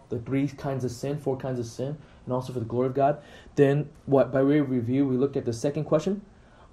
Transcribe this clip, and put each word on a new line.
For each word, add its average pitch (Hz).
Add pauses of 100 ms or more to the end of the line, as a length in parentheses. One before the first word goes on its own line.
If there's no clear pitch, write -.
the 123
three 135
kinds 135
of 120
sin, 143
four 135
kinds 131
of 113
sin, 135 (280)
and 127
also 127
for 123
the 113
glory 123
of 127
God. 139 (380)
Then, 143 (180)
what, 131
by 135
way 147
of 131
review, 127
we 127
looked 139
at 120
the 117
second 143
question. 190 (500)